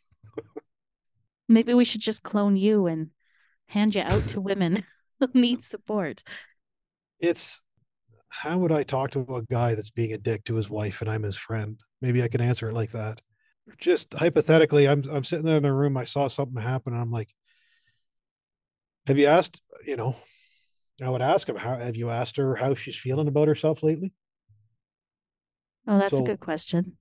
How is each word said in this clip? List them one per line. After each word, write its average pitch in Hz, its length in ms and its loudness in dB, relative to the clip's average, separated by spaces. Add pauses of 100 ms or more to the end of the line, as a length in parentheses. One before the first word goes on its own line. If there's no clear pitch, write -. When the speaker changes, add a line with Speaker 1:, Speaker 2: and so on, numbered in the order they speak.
(1500)
Speaker 1:
Maybe 233 260 4
we 247 100 8
should 226 160 -4
just - 220 -4
clone 202 340 0
you 202 300 2
and 160 240 -4 (560)
hand 208 280 0
you 190 80 0
out 196 260 0
to 202 120 -6
Speaker 2:
<laughs> - 0 -
Speaker 1:
women 190 440 0 (180)
<laughs> - 180 -8
who 262 140 2
need 247 300 2
support. 196 580 -6 (960)
Speaker 2:
It's, - 400 -2 (720)
how 170 280 -6
would 175 140 2
I 147 100 2
talk 131 300 -4
to 139 80 -2 (140)
a 120 80 -6
guy 120 320 0
that's 107 160 -8
being 113 220 -4
a 110 60 -8
dick 107 260 -4
to 117 100 -4
his 104 160 -2
wife 107 300 -6
and 110 100 -6
I'm 110 120 -4
his 101 140 -6
friend? 110 420 -8 (220)
Maybe 123 220 0
I 117 60 0
can 120 120 -2
answer 120 280 0
it 110 60 -6
like 113 180 -2
that. 110 280 -8 (580)
Just - 360 0
hypothetically, 156 720 6
I'm, 143 220 4
I'm 139 140 -4
sitting 160 200 -4
there 160 120 4
in 147 60 4
the 143 100 2
room, 139 240 2
I 127 80 -4
saw 139 240 -2
something 123 340 -6
happen, 127 320 -4
and 120 80 -2
I'm 117 80 -4
like, 113 180 -6 (1800)
"Have 139 120 2
you 143 80 6
asked," 165 340 4 (240)
you 135 120 -6
know, 120 200 -4 (880)
I 127 80 -4
would 127 100 -2
ask 156 260 2
him, 117 100 -6
"How, 113 200 -6
have 120 200 -8
you 117 120 -6
asked 120 300 -6
her 135 180 0
how 131 180 0
she's - 220 -12
feeling 143 320 -2
about 147 180 2
herself 156 360 0
lately?" 160 300 -2 (1700)
Speaker 1:
Oh, 202 120 4
that's 196 160 2
a - 20 4
Speaker 2:
So 131 80 2
Speaker 1:
good 123 160 -2
question. 175 600 -4